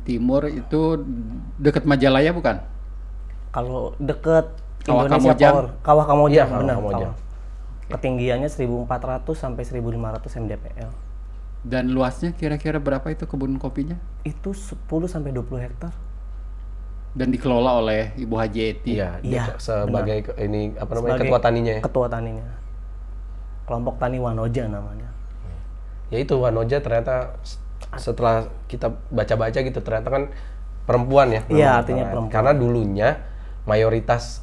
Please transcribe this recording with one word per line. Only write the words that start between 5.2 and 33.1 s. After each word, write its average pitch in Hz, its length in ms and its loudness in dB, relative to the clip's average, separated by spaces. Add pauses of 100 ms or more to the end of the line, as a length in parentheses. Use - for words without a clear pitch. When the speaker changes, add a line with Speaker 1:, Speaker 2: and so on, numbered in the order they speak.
Speaker 1:
Kamojang? 143 200 10
Speaker 2:
Power. 131 120 4 (160)
Kawah 151 240 8
Kamojang, 147 280 6
Speaker 3:
Iya, 147 120 10
Kawah 131 160 0
Speaker 2:
benar, 135 160 2
Speaker 3:
Kamojang. 101 320 -2
Speaker 2:
Kawah. - 40 -8
Speaker 1:
Oke. - 160 -10 (640)
Speaker 2:
Ketinggiannya 127 560 0
seribu 127 340 -2
empat 120 220 -2
ratus 131 320 -4
sampai 127 320 -6
seribu 117 240 -4
lima 113 180 -4
ratus 110 300 -8
M 110 80 -4
D 104 80 -4
P - 80 -10 (160)
L. 117 100 -8 (720)
Speaker 1:
Dan 127 320 0
luasnya 131 400 0
kira-kira 151 480 -2
berapa 139 320 0
itu 156 160 -6
kebun 135 320 -2
kopinya? 151 400 -4 (240)
Speaker 2:
Itu 185 320 -6
sepuluh - 500 -4
sampai 160 240 -4
dua 123 140 -4
puluh 127 180 -6
hektar. 143 300 -8 (1200)
Speaker 1:
Dan 127 160 0
dikelola 123 560 4
oleh 110 320 0
Ibu 117 180 -4
Haji 110 300 0
Eti? 110 320 -2
Speaker 3:
Iya, 95 240 -4
dia - 100 -4
Speaker 2:
Iya, 123 220 0
Speaker 3:
ke-, - 80 -10
sebagai 104 640 0
Speaker 2:
benar. - 80 -8
Speaker 3:
ke-, - 40 -8 (120)
ini, 104 120 0 (140)
apa 104 220 -8
namanya, 120 160 0
Speaker 2:
Sebagai 127 160 2
Speaker 3:
ketua 123 160 4
taninya 117 320 4
ya? 110 80 -2
Speaker 2:
ketua 123 240 0
taninya. 113 380 -6 (1200)
Kelompok 123 320 -2
tani 127 180 0
Wanoja 117 480 -2
namanya. 104 420 -8 (1000)
Speaker 3:
Ya 110 100 -2
itu, 139 220 0
Wanoja 117 400 2
ternyata 127 640 -2
s-, - 160 -10 (400)
setelah 113 480 2 (160)
kita - 240 -4 (240)
baca-baca 117 480 0
gitu, 127 240 -2
ternyata 110 240 -2
kan 139 140 0 (640)
perempuan 127 400 6
ya, 110 140 2 (100)
Speaker 2:
Iya, 143 240 8
Speaker 3:
memang 117 80 6
Speaker 2:
artinya 127 160 -2
Speaker 3:
karena, 120 160 -2
Speaker 2:
perempuan. 110 160 -2
Speaker 3:
karena 113 240 4
dulunya 113 520 2 (600)